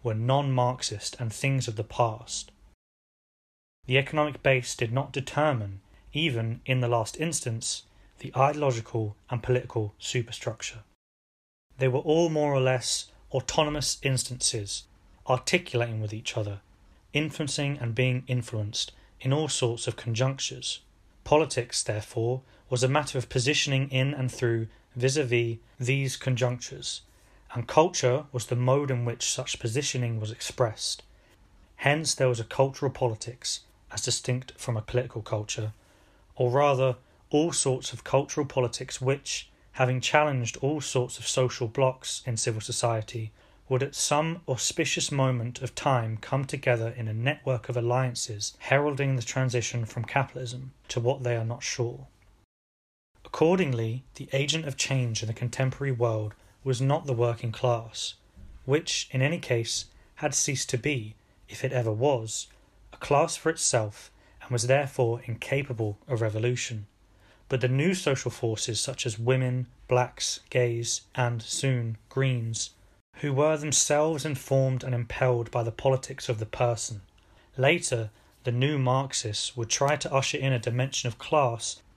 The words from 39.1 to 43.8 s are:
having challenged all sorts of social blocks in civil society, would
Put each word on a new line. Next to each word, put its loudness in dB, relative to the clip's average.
having 2
challenged 2
all 0
sorts -2
of -8
social 0
blocks 0
in -2
civil -2
society, -2
would 2